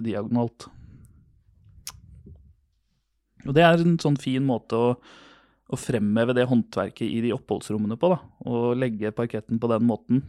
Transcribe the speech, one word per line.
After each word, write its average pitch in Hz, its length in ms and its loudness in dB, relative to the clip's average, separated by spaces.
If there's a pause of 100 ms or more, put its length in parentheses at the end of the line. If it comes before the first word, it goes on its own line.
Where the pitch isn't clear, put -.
diagonalt. 113 640 -4 (2750)
Og 139 80 -4
det 156 100 6
er 170 160 6
en 170 180 4
sånn 143 220 0
fin 131 240 -2
måte 117 320 -2
å, 120 120 4 (800)
å 127 80 -4
fremheve 117 580 0
det 123 140 2
håndverket 110 560 -2
i 107 160 -2
de 117 100 0
oppholdsrommene 107 640 -4
på, 180 160 2
da. 165 60 0 (220)
Å 120 340 -2
legge 110 400 -2
parketten 113 480 -4
på 117 80 0
den 113 180 2
måten, 117 400 0